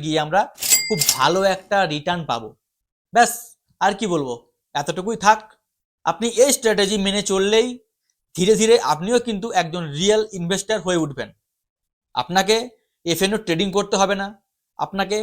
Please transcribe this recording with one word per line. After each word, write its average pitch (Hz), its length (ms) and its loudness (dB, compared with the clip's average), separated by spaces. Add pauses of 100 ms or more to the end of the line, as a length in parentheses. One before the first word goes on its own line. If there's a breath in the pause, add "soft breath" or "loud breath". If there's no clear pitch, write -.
গিয়ে 156 200 -2
আমরা 165 160 0 (460)
খুব 214 120 -2 (180)
ভালো 156 240 2 (140)
একটা 190 220 -4 (160)
রিটার্ন 165 380 -4
পাবো। 117 180 -6 (680)
ব্যাস, 226 180 4 (480)
আর 196 180 2
কি 226 160 -4
বলবো, 131 200 -2 (400)
এতটুকুই 175 420 -6 (100)
থাক। 220 140 6 (720)
আপনি 208 160 -2 (160)
এই 277 140 6
স্ট্র্যাটেজি 208 400 2 (100)
মেনে 202 240 0
চললেই 208 380 2 (680)
ধীরে 185 260 4
ধীরে 226 140 6 (180)
আপনিও 190 260 0 (100)
কিন্তু 208 180 -6 (140)
একজন 170 220 -4 (160)
রিয়েল 208 240 2 (160)
ইনভেস্টর 190 480 -2
হয়ে 180 180 2
উঠবেন। 131 240 -6 (840)
আপনাকে 190 420 0 (500)
এফএনও 190 400 0
ট্রেডিং 175 300 0
করতে 202 240 0
হবে 196 200 2
না, 196 60 -6 (580)
আপনাকে 196 380 -4